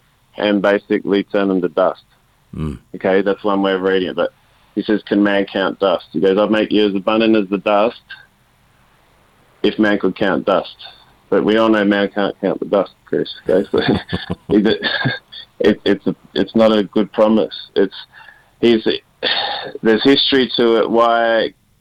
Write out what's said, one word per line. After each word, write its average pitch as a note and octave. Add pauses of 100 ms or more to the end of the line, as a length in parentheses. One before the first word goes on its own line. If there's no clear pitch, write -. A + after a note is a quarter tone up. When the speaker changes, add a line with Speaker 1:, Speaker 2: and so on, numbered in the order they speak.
(360)
Speaker 1:
and G#2
basically G2+
turn G2
them F#2+
to F2
dust. E2+ (500)
Speaker 2:
Mm. D2+ (160)
Speaker 1:
Okay, F#2+
that's G2
one G2+
way G2
of F#2
reading F#2+
it. C#2
But - (420)
he G#2
says, G#2
"Can G2+
man G2+
count F#2+
dust?" F#2+
He D#2
goes, F#2
"I'd G#2
make G#2+
you G#2
as F#2+
abundant A2
as G2+
the G2
dust G#2 (1600)
if -
man G#2
could F#2+
count F2+
dust." F#2 (520)
But F#2
we G#2+
all A2+
know G#2+
man G2+
can't G2+
count F#2
the -
dust, F#2+ (140)
Chris. - (200)
Okay? F#2+
So -
<laughs> -
it, G#2 (800)
it, G#2+
it's -
a, F#2+ (200)
it's -
not A2
a G#2
good G2
promise. A2 (200)
It's, G2 (640)
he's, A2+ (960)
there's A2
history C#3
to A#2
it. -
Why A#2 (260)